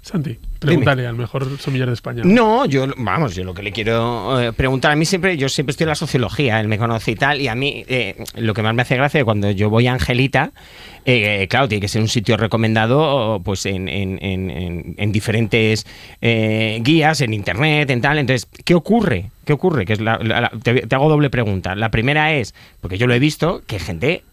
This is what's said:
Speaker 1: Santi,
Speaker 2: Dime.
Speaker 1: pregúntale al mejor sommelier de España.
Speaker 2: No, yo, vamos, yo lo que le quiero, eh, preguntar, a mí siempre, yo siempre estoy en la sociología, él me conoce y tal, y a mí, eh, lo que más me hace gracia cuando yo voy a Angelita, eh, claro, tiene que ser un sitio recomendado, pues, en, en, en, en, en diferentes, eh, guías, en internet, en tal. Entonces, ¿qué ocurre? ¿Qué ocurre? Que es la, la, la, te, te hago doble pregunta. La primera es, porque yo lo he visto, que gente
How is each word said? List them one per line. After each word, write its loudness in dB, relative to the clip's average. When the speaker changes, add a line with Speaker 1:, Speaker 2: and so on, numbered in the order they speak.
Speaker 1:
Santi, -4
Speaker 2:
Dime. -10
Speaker 1:
pregúntale 2
al -6
mejor -6
sommelier -2
de 0
España. -8
Speaker 2:
No, 4
yo, 0
vamos, 0
yo -6
lo -6
que -10
le -6
quiero, -2
eh, 0
preguntar, 0
a 2
mí 2
siempre, 0
yo 0
siempre -2
estoy -2
en 0
la 0
sociología, 0
él -2
me 0
conoce -2
y -4
tal, 0
y -2
a -4
mí, -4
eh, -4
lo -2
que -2
más 0
me 0
hace 0
gracia 2
cuando 0
yo 0
voy 4
a 0
Angelita, 0
eh, 2
claro, 2
tiene 0
que -2
ser 0
un 2
sitio 2
recomendado, 2
pues, -4
en, -4
en, -4
en, -4
en, -8
en -2
diferentes, 0
eh, 0
guías, 4
en -2
internet, 0
en 2
tal. 2
Entonces, 0
¿qué 4
ocurre? 2
¿Qué 0
ocurre? 2
Que 0
es -2
la, 0
la, 0
la, 0
te, 0
te 0
hago 4
doble 4
pregunta. -2
La -2
primera 2
es, -4
porque -8
yo 2
lo 4
he 4
visto, 0
que -6
gente -4